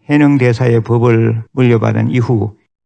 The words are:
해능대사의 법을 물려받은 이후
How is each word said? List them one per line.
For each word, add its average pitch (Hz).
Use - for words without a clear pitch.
해능대사의 127
법을 113
물려받은 113
이후 117